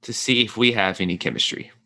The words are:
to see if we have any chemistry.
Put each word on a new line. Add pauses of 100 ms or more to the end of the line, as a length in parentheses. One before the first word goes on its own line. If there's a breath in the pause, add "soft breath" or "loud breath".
to
see
if
we
have
any
chemistry. (140)